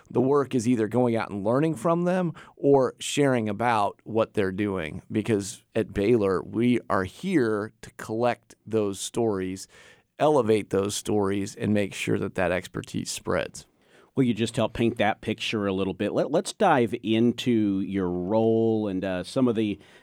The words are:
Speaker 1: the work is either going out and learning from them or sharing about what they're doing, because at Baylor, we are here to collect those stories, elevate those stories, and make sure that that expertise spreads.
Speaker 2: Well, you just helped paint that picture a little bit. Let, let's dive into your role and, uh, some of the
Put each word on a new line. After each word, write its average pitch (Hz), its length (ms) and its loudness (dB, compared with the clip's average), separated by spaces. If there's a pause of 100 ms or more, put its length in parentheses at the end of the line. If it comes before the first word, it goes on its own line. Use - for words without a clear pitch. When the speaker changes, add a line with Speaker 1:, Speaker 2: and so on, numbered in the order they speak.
(100)
Speaker 1:
the 123 120 0
work 135 320 2
is 113 120 0
either 110 220 2
going 120 260 2
out 110 140 -2
and 98 160 -6
learning 143 300 2
from 170 300 0
them 175 280 -2 (240)
or 139 420 4
sharing 127 520 0
about 104 540 0
what 110 280 0
they're 98 180 0
doing, 92 520 -4 (100)
because 101 500 -2 (140)
at 95 160 -2
Baylor, 101 500 2
we 113 460 0
are 95 160 2
here 110 680 -2 (100)
to - 160 -18
collect 117 560 -4 (120)
those 104 320 0
stories, 95 720 -4 (500)
elevate 113 520 2
those 98 260 0
stories, 101 580 -2
and 107 180 -2
make 101 220 0
sure 110 240 -2
that 101 160 -6
that 90 160 0
expertise - 600 -6
spreads. - 560 -6 (500)
Speaker 2:
Well, 135 80 2
you 117 100 2
just 110 220 -2
helped 110 180 0
paint 117 240 0
that 104 220 0
picture 107 480 -4
a 98 40 0
little 95 220 -2
bit. 98 180 -2
Let, 127 200 -2
let's 180 200 0
dive 143 400 4 (120)
into 110 800 2
your 95 280 -2
role 110 800 0
and, 92 160 -4
uh, 92 180 -4
some 131 240 0
of 120 80 2
the 104 240 -2 (240)